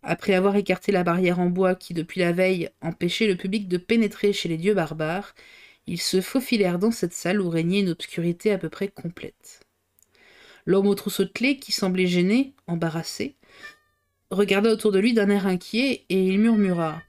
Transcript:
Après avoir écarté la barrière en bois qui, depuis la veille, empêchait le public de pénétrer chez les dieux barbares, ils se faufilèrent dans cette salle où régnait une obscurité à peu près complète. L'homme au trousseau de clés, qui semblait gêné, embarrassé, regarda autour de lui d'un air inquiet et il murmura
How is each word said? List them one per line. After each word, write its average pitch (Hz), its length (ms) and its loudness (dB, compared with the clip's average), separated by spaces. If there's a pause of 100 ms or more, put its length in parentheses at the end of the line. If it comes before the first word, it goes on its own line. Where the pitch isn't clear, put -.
Après - 320 -2
avoir 196 220 4
écarté 196 360 0
la 180 120 2
barrière 180 360 2
en 180 60 2
bois 185 300 2
qui, - 180 -14
depuis 170 260 -6
la 175 120 2
veille, 185 380 0 (120)
empêchait 175 460 -2
le 185 100 2
public 196 300 -4
de 180 100 -2
pénétrer 208 560 0
chez 190 160 -4
les 165 80 -2
dieux 185 160 2
barbares, 160 640 -4 (500)
ils 175 160 -6
se 190 200 0
faufilèrent 202 580 0
dans 214 120 2
cette 180 220 -4
salle 196 280 -2
où 180 80 -2
régnait 170 320 0
une 190 80 2
obscurité 170 600 -4
à 196 60 0
peu 170 120 -6
près - 180 -8
complète. - 720 -14 (1040)
L'homme 196 220 4
au 196 80 4
trousseau 196 300 -4
de - 40 -8
clés, 269 280 -2
qui - 160 -10
semblait 185 340 0
gêné, 190 460 2 (140)
embarrassé, 165 680 -6 (960)
regarda 202 400 2
autour 214 220 0
de 190 60 4
lui 233 140 2
d'un 208 160 4
air 202 160 2
inquiet 220 640 -2
et 190 160 2
il 190 140 2
murmura 180 680 2